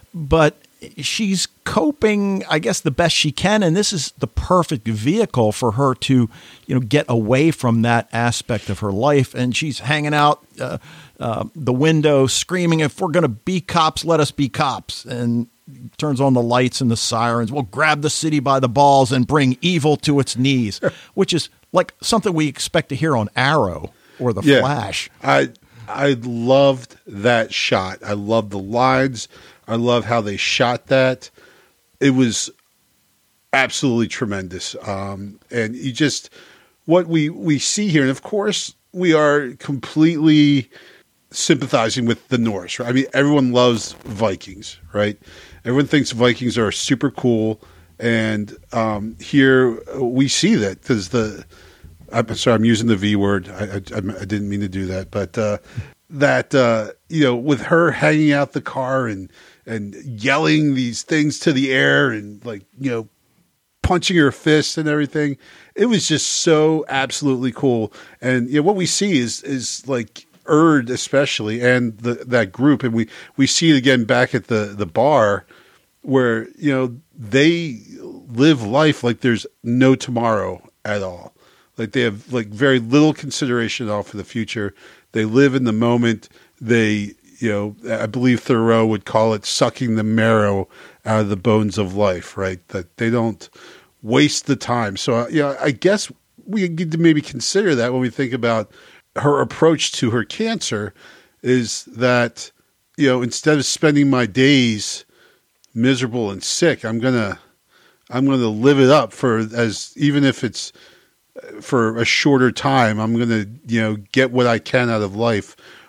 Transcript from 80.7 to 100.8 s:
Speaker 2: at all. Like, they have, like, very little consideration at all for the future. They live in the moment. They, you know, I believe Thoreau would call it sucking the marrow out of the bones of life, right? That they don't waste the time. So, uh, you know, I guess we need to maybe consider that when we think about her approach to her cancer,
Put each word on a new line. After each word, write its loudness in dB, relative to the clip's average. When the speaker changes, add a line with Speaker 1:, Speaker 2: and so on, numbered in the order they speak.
Speaker 2:
at -4
all. -12
Like, -8
they 0
have, -4
like, -4
very 2
little 2
consideration -4
at -4
all -4
for -16
the -10
future. -8
They -2
live 4
in 0
the 0
moment. 0
They, 0
you -4
know, -4
I -2
believe 0
Thoreau 2
would -2
call 2
it -8
sucking -2
the 0
marrow 2
out 0
of 0
the -4
bones 0
of -2
life, -2
right? -6
That -12
they -2
don't -2
waste -2
the 0
time. -4
So, -4
uh, -2
you -2
know, -4
I 0
guess 0
we -2
need -6
to -2
maybe 4
consider -2
that 0
when -2
we 0
think -4
about -2
her 2
approach 2
to -2
her 0
cancer, -6